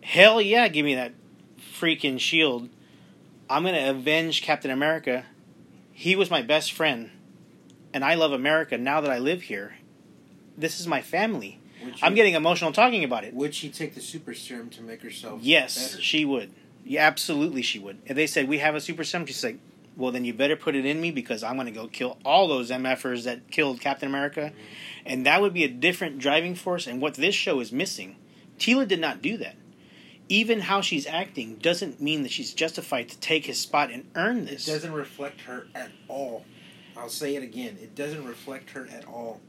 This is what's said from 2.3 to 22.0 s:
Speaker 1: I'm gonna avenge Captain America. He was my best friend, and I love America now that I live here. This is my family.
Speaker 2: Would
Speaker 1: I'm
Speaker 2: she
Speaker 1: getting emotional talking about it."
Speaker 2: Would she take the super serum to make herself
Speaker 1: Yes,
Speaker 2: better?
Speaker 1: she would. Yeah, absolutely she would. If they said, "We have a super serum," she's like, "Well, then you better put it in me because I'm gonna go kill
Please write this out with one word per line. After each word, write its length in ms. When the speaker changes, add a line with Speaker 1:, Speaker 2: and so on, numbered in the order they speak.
Speaker 1:
I'm 140
gonna 260
avenge 520
Captain 280
America. 560
He 240
was 140
my 120
best 300
friend, 380
and 120
I 100
love 180
America 460
now 220
that 100
I 80
live 240
here. 340
This 240
is 60
my 160
family. 560
Speaker 2:
Would 180
Speaker 1:
I'm 100
Speaker 2:
she 40
Speaker 1:
getting 180
emotional 380
talking 320
about 200
it." 100
Speaker 2:
Would 200
she 160
take 240
the 60
super 340
serum 360
to 120
make 200
herself 400
Speaker 1:
Yes, 500
Speaker 2:
better? 100
Speaker 1:
she 220
would. 260
Yeah, 220
absolutely 560
she 160
would. 280
If 100
they 120
said, 200
"We 100
have 180
a 40
super 240
serum," 220
she's 160
like, 160
"Well, 160
then 120
you 80
better 240
put 200
it 100
in 140
me 100
because 320
I'm 140
gonna 160
go 160
kill 360